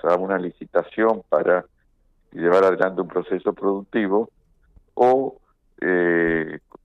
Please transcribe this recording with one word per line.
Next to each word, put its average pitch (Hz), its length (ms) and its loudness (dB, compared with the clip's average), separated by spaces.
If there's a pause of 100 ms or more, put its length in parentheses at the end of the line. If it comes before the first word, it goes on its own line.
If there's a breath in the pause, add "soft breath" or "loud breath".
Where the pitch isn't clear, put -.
a 85 140 2
una 95 220 -2
licitación 95 920 -2
para 87 360 0 (680)
llevar 87 320 2
adelante 92 380 0
un 87 60 -6
proceso 90 440 -4
productivo, 98 760 -2 (640)
o, 127 440 2 (420)
eh, 85 760 0 (260)